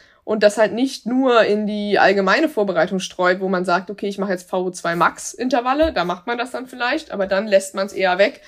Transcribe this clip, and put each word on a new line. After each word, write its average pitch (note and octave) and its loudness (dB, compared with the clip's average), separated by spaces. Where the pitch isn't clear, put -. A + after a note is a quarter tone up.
Und G#3+ 0
das G#3 4
halt G#3+ 2
nicht B3+ -4
nur B3 4
in G#3 0
die G#3 -2
allgemeine G3+ 4
Vorbereitung F#3+ 0
streut, F#3 -2
wo F#3+ -2
man F3+ -2
sagt, F#3 0
„Okay, G3+ -6
ich G3 -6
mache G3+ -4
jetzt F3+ -6
V F#3 -4
O F#3 -4
zwei E3+ -4
Max - -2
Intervalle“, C4 0
da F3 -2
macht F3 -6
man A#3+ -4
das B3 -4
dann B3+ -10
vielleicht, B3+ -6
aber G3 -4
dann G3 -2
lässt G3 2
man's G3 -4
eher F3+ 0
weg G3+ 2